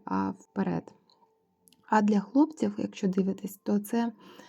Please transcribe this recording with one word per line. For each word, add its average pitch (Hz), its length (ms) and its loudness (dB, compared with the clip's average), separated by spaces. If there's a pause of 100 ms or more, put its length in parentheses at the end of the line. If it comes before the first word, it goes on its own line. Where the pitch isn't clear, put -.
а 190 260 -2
вперед. 185 640 -4 (960)
А 214 140 4
для 208 180 4
хлопців, 254 580 2
якщо 202 300 -2
дивитесь, 190 540 -2
то 208 160 0
це 233 340 -2 (360)